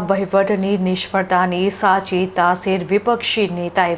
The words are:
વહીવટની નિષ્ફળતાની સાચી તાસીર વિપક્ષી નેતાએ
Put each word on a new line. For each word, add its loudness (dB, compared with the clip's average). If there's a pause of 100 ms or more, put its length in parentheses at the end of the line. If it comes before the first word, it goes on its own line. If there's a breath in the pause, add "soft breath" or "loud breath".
વહીવટની 0
નિષ્ફળતાની 0
સાચી 0
તાસીર 0
વિપક્ષી 0
નેતાએ 0